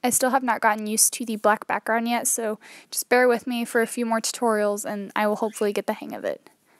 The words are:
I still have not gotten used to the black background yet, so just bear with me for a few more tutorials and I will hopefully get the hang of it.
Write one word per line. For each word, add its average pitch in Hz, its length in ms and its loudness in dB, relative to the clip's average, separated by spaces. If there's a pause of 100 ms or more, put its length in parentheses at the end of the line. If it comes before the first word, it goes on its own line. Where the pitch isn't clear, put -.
I 254 80 2
still 254 200 2
have 254 140 2
not 233 160 0
gotten 214 260 2
used 214 280 2
to 233 120 -6
the 220 100 -4
black 214 300 2
background 226 420 -2
yet, 240 200 -2
so 220 300 -4 (320)
just - 180 -8
bear 247 180 6
with 233 200 2
me 240 180 -4
for 226 180 2
a 226 40 2
few 240 200 -4
more 226 140 0
tutorials 208 640 0
and 202 320 -6
I 214 100 2
will 208 100 0
hopefully 214 360 -2
get 196 140 -2
the 214 80 -2
hang - 200 -12
of 104 100 -12
it. - 240 -6 (300)